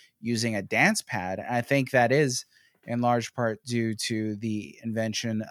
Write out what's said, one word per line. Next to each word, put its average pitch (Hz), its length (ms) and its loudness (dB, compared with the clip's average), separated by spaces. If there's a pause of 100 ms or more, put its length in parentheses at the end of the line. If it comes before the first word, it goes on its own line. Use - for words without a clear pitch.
(200)
using 113 340 -2
a 98 80 -2
dance 147 400 2
pad. 95 380 -4
And - 80 -10
I 120 120 0
think 131 300 0
that 120 220 6
is 135 340 2 (380)
in 120 160 -4
large 120 340 0
part 113 300 -2
due 117 320 -2
to 107 400 -2
the 107 480 -6
invention 110 680 -2